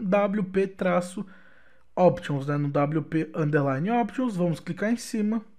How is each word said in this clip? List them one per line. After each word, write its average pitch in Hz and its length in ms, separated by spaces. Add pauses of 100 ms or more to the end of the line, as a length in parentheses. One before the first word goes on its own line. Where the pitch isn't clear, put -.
W 202 420
P 196 240
traço 180 580 (720)
options, 147 540
né, 147 80
no 147 100
W 147 360
P 156 340
underline 147 520
options, 240 460
vamos 175 240
clicar 202 340
em 240 40
cima. 220 460 (160)